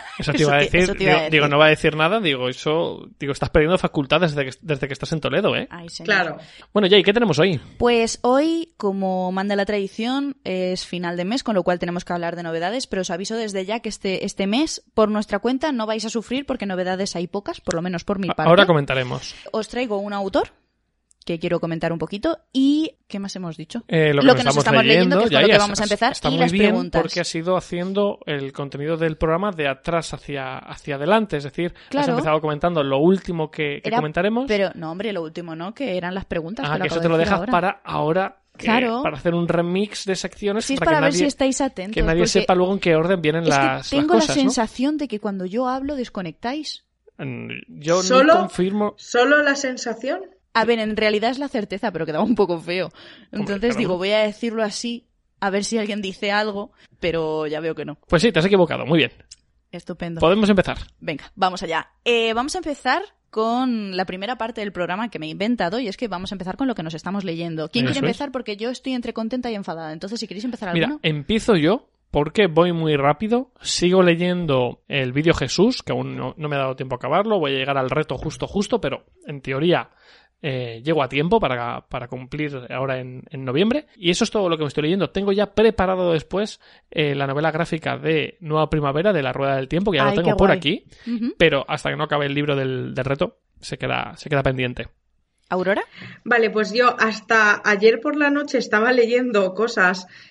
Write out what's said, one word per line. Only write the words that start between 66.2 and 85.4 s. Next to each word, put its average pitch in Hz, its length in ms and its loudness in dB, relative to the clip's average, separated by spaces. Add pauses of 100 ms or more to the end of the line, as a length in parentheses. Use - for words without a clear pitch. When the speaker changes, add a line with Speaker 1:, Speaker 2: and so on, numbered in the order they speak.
Speaker 2:
a - 20 -8
empezar 185 220 -8
con 269 100 -2
lo 247 80 -2
que 175 80 -6
nos 160 120 -8
estamos 185 300 -6
leyendo. 165 440 -6
¿Quién 240 160 0
Speaker 1:
Eso - 80 0
Speaker 2:
quiere 269 160 0
Speaker 1:
es. 240 80 0
Speaker 2:
empezar? 285 160 -8
Porque 214 240 -8
yo 220 140 -6
estoy 262 240 -6
entre 240 180 -6
contenta 233 380 -6
y 220 40 -4
enfadada. 165 380 -8
Entonces, 196 260 -10
si 226 80 -8
queréis 202 200 -12
empezar 226 260 -6
Speaker 1:
Mira, 165 140 2
Speaker 2:
alguno. 302 160 -4
Speaker 1:
empiezo 175 540 0
yo, 160 340 2 (200)
porque 151 360 2
voy 170 260 4
muy 156 240 0
rápido. 214 640 0
Sigo 180 420 4
leyendo 170 840 2
el 135 240 -2
Vídeo 151 220 2
Jesús, 185 480 0
que - 100 -6
aún 131 240 -6
no, 127 220 -8
no 151 100 -6
me 147 80 -4
ha 139 40 -2
dado 131 160 -2
tiempo 131 180 -6
a - 20 -8
acabarlo. 196 420 0
Voy 143 140 0
a 135 60 0
llegar 139 180 0
al 131 140 0
reto 143 260 -2
justo, 151 300 -6
justo, 208 340 -2
pero 127 240 -4 (220)
en 143 160 -10
teoría, 135 480 0 (500)
eh, 123 440 -6
llego 151 180 2
a 127 60 -2
tiempo 165 320 2
para, 123 480 -4
para 123 180 -8
cumplir 139 500 -8 (140)
ahora 131 300 -4
en, 127 300 -12
en 135 140 -10
noviembre. 208 520 0
Y 170 140 2
eso 180 140 2
es 202 60 -4
todo 196 180 0
lo 165 80 2
que 156 60 -4
me 143 60 -2
estoy 147 160 -2
leyendo. 175 260 0
Tengo 196 220 -2
ya 202 220 0